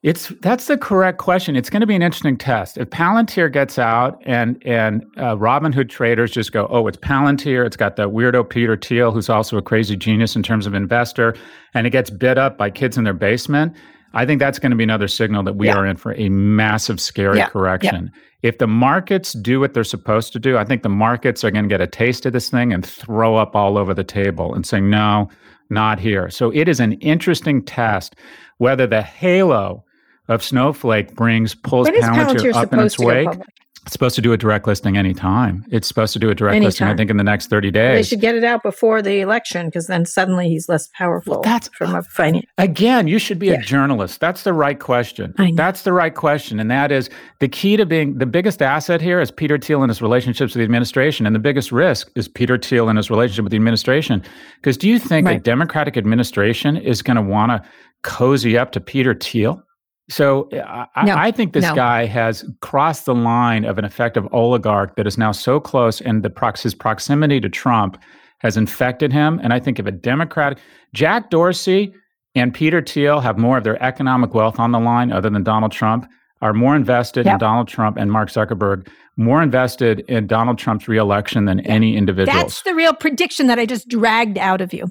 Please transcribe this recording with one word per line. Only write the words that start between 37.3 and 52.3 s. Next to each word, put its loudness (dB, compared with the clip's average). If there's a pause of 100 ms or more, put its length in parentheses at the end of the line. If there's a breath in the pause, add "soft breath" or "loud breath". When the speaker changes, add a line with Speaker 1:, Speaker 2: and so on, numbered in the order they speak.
Speaker 1:
thirty 2
Speaker 2:
They 4
Speaker 1:
days. 2
Speaker 2:
should -2
get 2
it 0
out 0
before 0
the 0
election -4
'cause -6
then 0
suddenly 0
he's -2
less 0 (100)
powerful -4
Speaker 1:
Well, -4
that's -2 (100)
Speaker 2:
from -4
a -4
finan- 0 (140)
Speaker 1:
Again, 2
you 2
should -4
be 0
a 2
Speaker 2:
Yeah. -6
Speaker 1:
journalist. 0
That's -2
the 0
right 0
question. -4
Speaker 2:
I 4
know. 0
Speaker 1:
That's 0
the 0
right 0
question. -2
And 0
that 2
is 0 (320 loud breath)
the 2
key 0
to 4
being, -2
the 0
biggest 0
asset 0
here 0
is 0
Peter -2
Thiel 0
and 2
his -4
relationships 0
with -4
the 2
administration. 0
And 2
the 0
biggest -2
risk 0
is -4
Peter 0